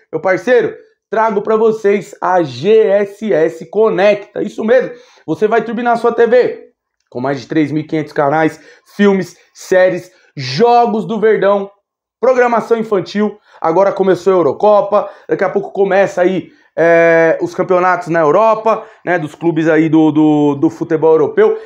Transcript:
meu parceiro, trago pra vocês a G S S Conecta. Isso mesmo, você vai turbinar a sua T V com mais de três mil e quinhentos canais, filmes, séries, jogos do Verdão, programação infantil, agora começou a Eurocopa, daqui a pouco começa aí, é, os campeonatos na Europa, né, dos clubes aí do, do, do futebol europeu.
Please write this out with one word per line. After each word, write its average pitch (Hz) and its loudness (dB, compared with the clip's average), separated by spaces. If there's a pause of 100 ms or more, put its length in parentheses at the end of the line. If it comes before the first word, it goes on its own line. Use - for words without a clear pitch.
(100)
meu 160 -6
parceiro, 190 0 (340)
trago 214 -2
pra 214 -2
vocês 214 0
a 180 0
G 151 0
S 202 0
S 165 -2
Conecta. 202 0
Isso 208 -8
mesmo, 220 0 (340)
você 160 -2
vai 226 0
turbinar 233 -4
a 233 0
sua 233 -2
T 233 2
V 233 0 (480)
com 123 -10
mais 135 -4
de 117 -16
três 151 -2
mil 151 -4
e - -16
quinhentos 156 -6
canais, 156 0 (360)
filmes, 196 0 (180)
séries, 185 0 (260)
jogos 208 0
do 208 -6
Verdão, 196 0 (520)
programação 240 2
infantil, 208 -4 (240)
agora 185 2
começou 190 0
a 185 2
Eurocopa, 196 0 (180)
daqui 165 -2
a 185 -2
pouco - -6
começa 190 0
aí, 185 -2 (260)
é, 165 2
os 170 -6
campeonatos 180 0
na 165 -2
Europa, 214 0 (180)
né, 180 -2
dos 151 -8
clubes 160 -2
aí 160 2
do, 156 4
do, 151 2
do 147 0
futebol 160 -2
europeu. 160 2